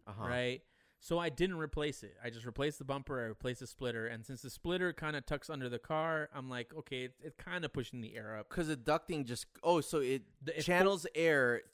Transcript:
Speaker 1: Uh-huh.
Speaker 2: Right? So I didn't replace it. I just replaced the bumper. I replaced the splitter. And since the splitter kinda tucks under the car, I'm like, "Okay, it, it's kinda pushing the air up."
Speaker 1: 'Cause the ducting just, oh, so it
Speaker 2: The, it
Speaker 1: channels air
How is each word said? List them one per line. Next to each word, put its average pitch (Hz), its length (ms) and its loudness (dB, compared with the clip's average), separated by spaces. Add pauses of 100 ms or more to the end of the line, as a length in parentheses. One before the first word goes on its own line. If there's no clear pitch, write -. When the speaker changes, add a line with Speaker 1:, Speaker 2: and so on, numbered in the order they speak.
Speaker 1:
Uh-huh. 107 220 -6
Speaker 2:
Right? 123 340 0 (400)
So 170 180 0
I 170 100 0
didn't 170 280 0
replace 151 440 -2
it. 101 220 -16
I 120 80 -4
just 117 160 -10
replaced 139 320 -2
the 143 60 -8
bumper. 139 340 -2
I 120 60 -2
replaced 120 340 -4
the 123 80 -10
splitter. 117 400 -4
And 113 180 -8
since 131 160 -10
the 131 80 -10
splitter 180 420 0
kinda 151 300 -4
tucks 151 300 -4
under 135 180 -4
the 120 80 -2
car, 156 560 0
I'm 131 160 -8
like, 123 240 -6
"Okay, 139 300 -6
it, 127 180 -8
it's 151 140 -10
kinda 175 340 -4
pushing 123 320 -4
the 107 140 -10
air 110 240 -8
up." 107 100 -12
Speaker 1:
'Cause 165 200 -2
the 156 80 0
ducting 151 460 0
just, 120 220 -4 (160)
oh, 170 200 6
so 156 180 0
it 131 240 0 (180)
Speaker 2:
The, 143 160 -4
it 156 60 -2
Speaker 1:
channels 180 500 6
air 143 480 6 (120)